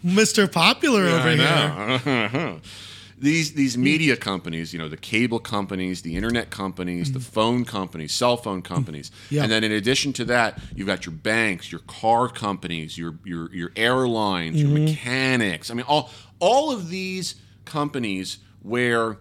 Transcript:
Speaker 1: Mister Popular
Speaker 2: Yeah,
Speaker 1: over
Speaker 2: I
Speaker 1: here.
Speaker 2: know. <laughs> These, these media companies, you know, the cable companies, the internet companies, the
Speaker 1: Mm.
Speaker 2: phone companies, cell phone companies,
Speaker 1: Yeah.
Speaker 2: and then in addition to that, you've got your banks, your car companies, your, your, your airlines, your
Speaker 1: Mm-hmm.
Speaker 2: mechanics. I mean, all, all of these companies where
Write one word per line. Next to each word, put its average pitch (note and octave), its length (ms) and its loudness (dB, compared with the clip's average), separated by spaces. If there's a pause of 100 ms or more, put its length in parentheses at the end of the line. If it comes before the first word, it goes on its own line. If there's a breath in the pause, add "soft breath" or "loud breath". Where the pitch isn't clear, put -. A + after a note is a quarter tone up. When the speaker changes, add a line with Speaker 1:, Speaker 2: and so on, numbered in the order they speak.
Speaker 1:
Mister G3+ 440 4
Popular G3+ 600 4
Speaker 2:
Yeah, E3+ 80 4
Speaker 1:
over D#3+ 140 4
Speaker 2:
I A#2+ 680 2
Speaker 1:
here. B2 300 0 (160)
Speaker 2:
know. E2+ 200 -6
<laughs> - 60 -20 (460 loud breath)
These, D3+ 380 2
these C3+ 240 2
media C#3+ 400 4
companies, E2 560 -4
you E2 40 -6
know, D#2+ 100 -8
the D2+ 100 -10
cable A2+ 400 0
companies, F#2+ 640 -4
the E2 140 -6
internet A2+ 340 -2
companies, F2+ 640 -4
the C3 80 -4
Speaker 1:
Mm. - 20 -10
Speaker 2:
phone A#2 420 0
companies, F2 480 -6
cell B2 240 2
phone G2 240 -4
companies, F2 500 -4 (200 loud breath)
Speaker 1:
Yeah. C#3+ 140 0
Speaker 2:
and A2 80 2
then A2 120 2
in G#2+ 80 0
addition B2+ 420 0
to A#2 120 -4
that, A#2 340 2 (140 loud breath)
you've G2 140 -6
got F#2 180 -4
your E2 80 -10
banks, G#2+ 580 -2
your E2+ 140 -10
car A#2 420 2
companies, E2+ 680 -6
your, E2 160 -8 (100)
your, E2+ 300 -8
your F2 220 -8
airlines, A2+ 840 2
your D3 80 4
Speaker 1:
Mm-hmm. D3+ 180 4
Speaker 2:
mechanics. B2+ 840 0
I A#2 40 -8
mean, A#2+ 140 -6
all, D3+ 220 2 (280 loud breath)
all C4+ 340 4
of F3+ 180 -6
these F#3 460 -6 (280 soft breath)
companies A#2+ 760 -4 (240 soft breath)
where A#2 580 0